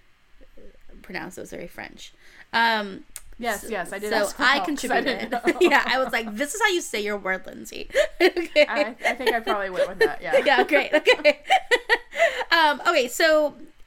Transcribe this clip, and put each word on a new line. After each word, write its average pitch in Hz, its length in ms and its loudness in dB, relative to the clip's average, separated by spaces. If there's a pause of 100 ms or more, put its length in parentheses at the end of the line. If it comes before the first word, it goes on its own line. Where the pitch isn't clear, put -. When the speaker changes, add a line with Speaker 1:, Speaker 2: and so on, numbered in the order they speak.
(1040)
Speaker 1:
pronounced. - 360 -12
It - 40 -12
was - 100 -16
very - 160 -12
French. - 440 -16 (400)
Um, 214 520 -2 (340)
Speaker 2:
Yes, 233 240 -6
Speaker 1:
so, - 60 -12
Speaker 2:
yes, 196 240 -6
I 202 80 -10
did 208 100 -6
Speaker 1:
so 220 60 0
Speaker 2:
ask 202 200 -2
for 285 60 -4
Speaker 1:
I 247 40 4
Speaker 2:
help 285 200 2
'cause 285 240 -4
I 269 100 2
Speaker 1:
contributed. 240 300 -4
Speaker 2:
didn't 240 160 -4
Speaker 1:
<laughs> - 160 2
Speaker 2:
know. 349 80 8
Speaker 1:
Yeah, 269 160 6
I 247 160 0
was 262 100 -4
like, 226 220 -4
"This 285 220 -4
is 415 40 -4
how 427 80 4
you 349 120 0
say 233 200 -6
your 208 180 -2
word, 185 280 -4
Lindsay." - 420 -12 (160)
<laughs> - 160 -4
Okay. 330 480 2
Speaker 2:
I, 254 280 -4 (100)
I 240 80 -2
think - 180 -2
I 233 80 0
probably 294 300 -4
went 554 180 -2
with - 120 -4
that, - 200 2
yeah. - 180 0
Speaker 1:
<laughs> 247 60 2
Yeah, 285 200 4
great. 285 280 0
Okay. 302 520 4
<laughs> - 60 -2 (1040)
Um, 311 340 4
okay, 294 220 4
so, 311 460 2 (320)